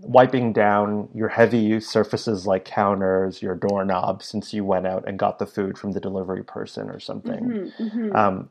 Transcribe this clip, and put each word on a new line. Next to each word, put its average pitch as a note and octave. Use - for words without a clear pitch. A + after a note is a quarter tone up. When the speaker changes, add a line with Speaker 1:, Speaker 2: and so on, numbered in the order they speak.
Speaker 1:
wiping B2
down G#2
your A2
heavy A#2
use A2
surfaces G#2
like F#2+
counters, F#2+
your F#2
doorknobs, G2
since -
you G#2
went F#2
out F#2
and G2
got G2
the G2+
food G2
from G2+
the F#2+
delivery F#2+
person G#2
or G2
something. A3
Speaker 2:
Mm-hmm, A3
mm-hmm. G#3+
Speaker 1:
Um, G2